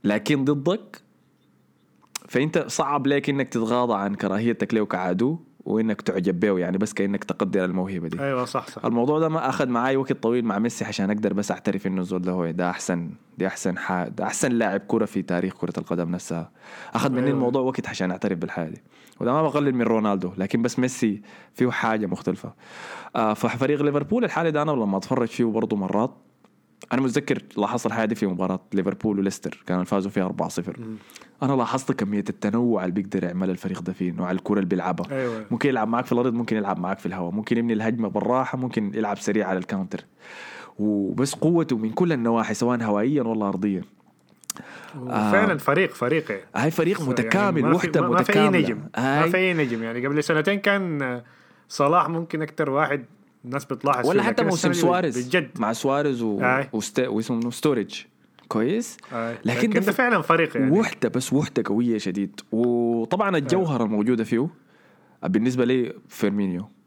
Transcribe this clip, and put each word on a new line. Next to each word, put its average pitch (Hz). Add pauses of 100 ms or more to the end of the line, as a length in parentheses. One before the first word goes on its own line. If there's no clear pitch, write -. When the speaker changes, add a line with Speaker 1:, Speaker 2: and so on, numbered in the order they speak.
Speaker 1:
لكن 110
ضدك، 147 (1300)
فأنت 160
صعب 143
لك 143
إنك 139
تتغاضى 117
عن 101
كراهيتك 104
له 107
كعدو 98 (260)
وإنك 110
تعجب 90
به، 101
يعني 90
بس 104
كأنك 98
تقدر 95
الموهبة 92
دي. 87
Speaker 2:
أيوة، 135
صح، 123
صح. -
Speaker 1:
الموضوع 120
ده 160
ما 156
أخذ 135
معاي 127
وقت 135
طويل 117
مع 104
ميسي 117
عشان 98
أقدر 104
بس 101
أعترف -
إنه 95
الزول 90
ده 90
هو 87
ده 87
أحسن، 87 (280)
دي 90
أحسن 92
ح-، 90
ده -
أحسن 123
لاعب 101
كرة 110
في 98
تاريخ 90
كرة 85
القدم 87
نفسها. 87 (440)
أخذ 135
مني 127
Speaker 2:
أيوة. 139
Speaker 1:
الموضوع 131
وقت 127
عشان 92
أعترف 95
بالحاجة 82
دي، - (380)
وده 120
ما 156
بقلل 143
من 120
رونالدو، 104
لكن 107
بس 120
ميسي 123 (320)
فيه 123
حاجة 110
مختلفة. - (640)
آه، 110
ففريق 131
ليفربول 147
الحالي 165
ده 147
أنا 156
لما 107
أتفرج 120
فيه -
برضو 110
مرات، 101 (760)
أنا 123
متذكر 135 (140)
لاحظت 104
الحاجة 110
دي 113
في 107
مباراة 92 (120)
ليفربول 98
وليستر، -
كانوا 90
فازوا 98
فيها 95
أربعة 82
صفر. -
Speaker 2:
مم. 110 (460)
Speaker 1:
أنا 139
لاحظت 131
كمية 104
التنوع 107
اللي 92
بيقدر 95
يعملها 92
الفريق 90
ده 92
فيه، 90
نوع 90
الكرة 95
اللي 98
بيلعبها. 87
Speaker 2:
أيوة. 123
Speaker 1:
ممكن 120
يلعب 113
معاك 120
في -
الأرض، 123
ممكن 117
يلعب 98
معاك 92
في -
الهواء، 90
ممكن 107
يبني 117
الهجمة 110
بالراحة، 117
ممكن 113
يلعب 104
سريع 101
على 92
الكاونتر. 95 (760)
وبس 104
قوته 160
من 110
كل 170
النواحي، 117
سواء 120
هوائيًا 113
ولا 110
أرضيًا. 95 (1160)
Speaker 2:
وفعلًا 196
Speaker 1:
آه. 156
Speaker 2:
فريق، 156
فريق 151
يعني. 98 (140)
Speaker 1:
هاي 135
فريق 170
Speaker 2:
يعني 143
Speaker 1:
متكامل، 151
Speaker 2:
ما 151
في، 170
Speaker 1:
وحدة 165
Speaker 2:
ما، 175
ما 180
في 175
أي - (100)
Speaker 1:
متكاملة. 180
Speaker 2:
نجم. 113 (180)
ما 135
Speaker 1:
هاي. 165
Speaker 2:
في 185
أي 185
نجم. 120
يعني 120
قبل 147
سنتين 165
كان 156 (460)
صلاح 151
ممكن 165
أكتر 147
واحد 139 (400)
الناس 135
بتلاحظ 131
Speaker 1:
ولا 202
Speaker 2:
فيه، 214
Speaker 1:
حتى 233
Speaker 2:
لكن -
Speaker 1:
موسم 170
Speaker 2:
السنة -
دي - (100)
Speaker 1:
سواريز. 143
Speaker 2:
بجد. 131
Speaker 1:
مع 110
سواريز 135
و-، 107
Speaker 2:
هاي. 131
Speaker 1:
وست-، - (100)
واسمه 117
ستوريج. 123 (540)
كويس؟ 160 (160)
Speaker 2:
هاي. 117 (100)
Speaker 1:
لكن 123
Speaker 2:
لكن 220
Speaker 1:
ده 214
Speaker 2:
ده 202
Speaker 1:
ف-، -
Speaker 2:
فعلًا 240
فريق 165
يعني. 139
Speaker 1:
وحدة، 220
بس 123
وحدة 135
قوية 113
شديد. 98 (120)
وطبعًا 120
Speaker 2:
هاي. 156
Speaker 1:
الجوهرة 143
الموجودة 110
فيه 120 (760)
بالنسبة 120
لي 123 (160)
فيرمينيو. 98 (180)